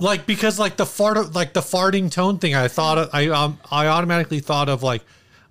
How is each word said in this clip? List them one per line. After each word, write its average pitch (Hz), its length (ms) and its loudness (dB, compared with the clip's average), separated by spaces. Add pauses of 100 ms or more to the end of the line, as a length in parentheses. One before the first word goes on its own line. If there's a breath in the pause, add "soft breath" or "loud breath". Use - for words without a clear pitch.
like, 196 240 0
because, 214 320 0
like, 202 200 -2
the 196 80 0
fart, 208 480 0
like, 170 200 -2
the 185 80 0
farting 185 480 0
tone 185 300 0
thing, 151 160 0
I 127 140 2
thought, 156 440 0
I, 147 140 2
um, 147 320 0 (100)
I 147 180 2
automatically 170 520 0
thought 143 300 -2
of, 131 140 -2
like, 123 200 -2 (480 soft breath)